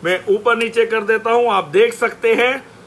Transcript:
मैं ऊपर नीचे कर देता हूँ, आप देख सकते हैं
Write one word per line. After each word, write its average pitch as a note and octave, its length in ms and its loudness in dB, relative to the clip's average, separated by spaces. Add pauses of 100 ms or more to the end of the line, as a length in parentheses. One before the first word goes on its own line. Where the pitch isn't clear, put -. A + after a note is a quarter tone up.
मैं F3+ 240 -2
ऊपर G#3+ 280 2
नीचे A3+ 300 0
कर A3 140 -2
देता A3 300 -2
हूँ, A#3+ 180 2
आप G3 160 0
देख G3+ 300 2
सकते A3+ 400 -2
हैं B3+ 520 -2